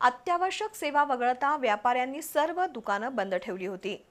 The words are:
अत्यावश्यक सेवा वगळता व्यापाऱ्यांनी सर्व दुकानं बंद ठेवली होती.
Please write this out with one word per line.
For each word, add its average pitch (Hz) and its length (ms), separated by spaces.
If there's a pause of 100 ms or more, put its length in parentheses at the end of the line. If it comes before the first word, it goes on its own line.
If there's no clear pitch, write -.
अत्यावश्यक 359 720
सेवा 294 300
वगळता 254 520
व्यापाऱ्यांनी 254 680
सर्व 330 440
दुकानं 233 500
बंद 190 180
ठेवली 180 320
होती. 196 440